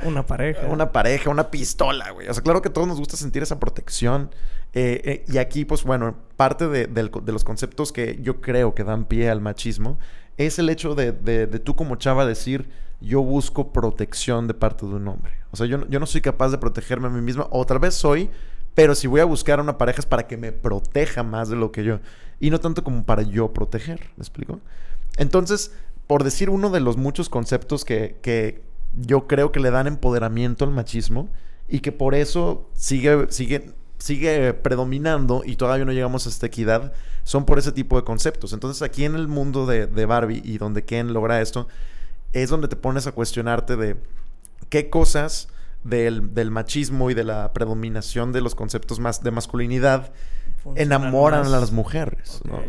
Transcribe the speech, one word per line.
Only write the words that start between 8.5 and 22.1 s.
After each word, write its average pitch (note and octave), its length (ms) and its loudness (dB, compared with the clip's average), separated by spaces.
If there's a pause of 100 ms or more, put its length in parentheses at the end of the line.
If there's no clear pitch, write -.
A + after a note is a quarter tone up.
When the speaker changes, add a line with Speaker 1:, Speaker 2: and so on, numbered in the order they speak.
Speaker 2:
que - 80 0
dan A2 220 -2
pie A#2 260 2
al G#2+ 100 0
machismo A2 560 0 (400)
es D3+ 220 0
el E3 100 2
hecho D#3+ 260 -2
de, B2+ 160 0
de, A2+ 360 2
de A2 120 -2
tú C#3 160 2
como C#3+ 220 0
chava C3+ 280 2
decir, B2+ 440 -2 (320)
"Yo B2 200 2
busco C#3 520 0
protección A#2 720 0
de A2+ 60 -2
parte A2 320 0
de G2+ 80 -6
un G2+ 160 -4
hombre". - 240 -2 (180)
O - 60 -10
sea, A#2+ 100 0
yo C3 100 -2
no, C3+ 120 -4
yo C3+ 100 0
no D#3 60 0
soy - 160 2
capaz C3 300 2
de C3+ 60 0
protegerme B2 500 -2
a - 20 0
mí A#2+ 100 -2
misma. B2 320 -2
O B2+ 140 0
tal B2+ 140 4
vez F3+ 160 4
soy, D#3+ 340 4 (440)
pero D3+ 220 8
si C3+ 120 -2
voy C3+ 120 4
a E3 60 6
buscar D3 340 2
a - 20 0
una D3 160 -2
pareja B2 220 2
es - 60 -2
para A#2+ 200 2
que A#2 120 -10
me A2+ 160 -6
proteja A#2+ 680 0
más A2 280 -4
de A2+ 80 -2
lo A2 160 -2
que G#2+ 100 -4
yo. A2 160 0 (400)